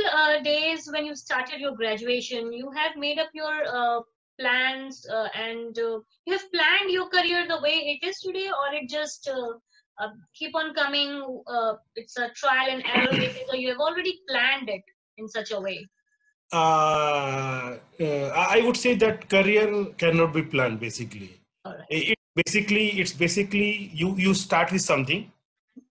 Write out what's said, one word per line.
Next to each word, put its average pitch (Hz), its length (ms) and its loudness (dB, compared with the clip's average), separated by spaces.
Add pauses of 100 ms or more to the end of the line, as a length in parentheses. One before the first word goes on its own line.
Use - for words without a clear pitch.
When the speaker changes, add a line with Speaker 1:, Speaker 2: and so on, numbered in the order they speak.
(120)
Speaker 1:
uh, 302 300 4
days 302 500 0
when 302 140 -2
you 294 100 -8
started 269 440 -6
your 277 160 -4
graduation, 233 760 -2
you 254 180 -10
have 302 260 -2
made 294 220 -4
up 311 140 -2
your, 311 340 -4
uh, 240 360 0 (360)
plans, 262 680 -2
uh, 214 260 -2
and, 226 440 -8
uh, 226 200 -2 (280)
you 349 80 0
have 381 180 -6
planned 359 380 4
your 370 180 0
career 349 400 2
the 320 140 0
way 311 140 2 (160)
it 285 140 -6
is 392 140 -4
today, 381 300 -4
or 277 240 -2
it 285 120 -6
just, 302 420 -6
uh, 247 240 -4 (460)
uh, 214 120 -6 (240)
keep 311 200 -8
on 311 200 -2
coming, 285 720 -2
uh, 226 280 0 (200)
it's 233 240 -12
a 240 160 -2
trial 262 340 2
and 262 180 -2
error 247 260 2
Speaker 2:
<clears throat> - 80 2
Speaker 1:
basis, - 280 -4
or 262 80 -2
you 254 140 -2
have 247 80 -4
already 349 500 -2
planned 262 400 0
it 190 140 -6 (340)
in 220 100 -12
such 214 260 -6
a 202 60 -2
way? 190 300 -8 (640)
Speaker 2:
Uh, 143 1300 2 (200)
uh, 143 300 0 (140)
I, 190 160 4
I 233 80 6
would 240 100 4
say 247 200 4
that 220 340 2
career 208 560 4 (100)
cannot 165 380 4
be 156 80 0
planned, 123 380 0
basically. 107 600 -10 (240)
Speaker 1:
All - 80 -12
right. - 160 -16
Speaker 2:
It, 156 220 0
it 220 80 0 (260)
basically, 208 560 2
it's - 140 -2
basically 202 800 0
you, 180 240 0
you 190 160 6
start 175 360 2
with 185 120 2
something, 147 500 0 (600)